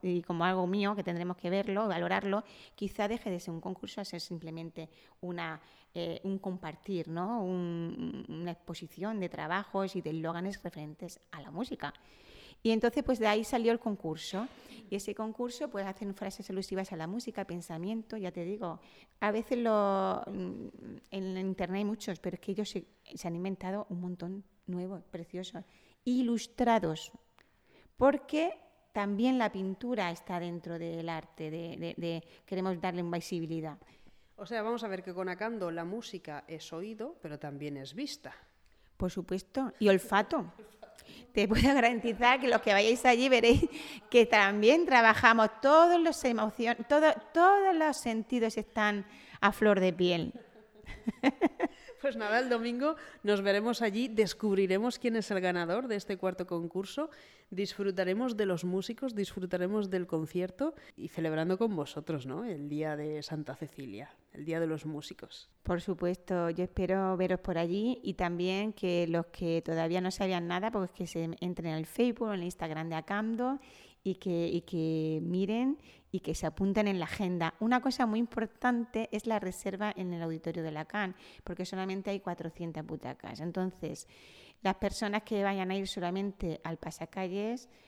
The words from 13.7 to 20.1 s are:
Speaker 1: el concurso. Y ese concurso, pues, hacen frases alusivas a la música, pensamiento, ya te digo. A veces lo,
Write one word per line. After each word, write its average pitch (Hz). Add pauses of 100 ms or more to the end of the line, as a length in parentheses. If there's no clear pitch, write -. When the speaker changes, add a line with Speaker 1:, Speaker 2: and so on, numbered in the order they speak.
Speaker 1:
el 233
concurso. 190 (420)
Y 196
ese 208
concurso, 240
pues, 196
hacen 196
frases 196
alusivas 190
a 175
la 160
música, 202
pensamiento, 180
ya 185
te 170
digo. 180 (400)
A 208
veces 233
lo, 202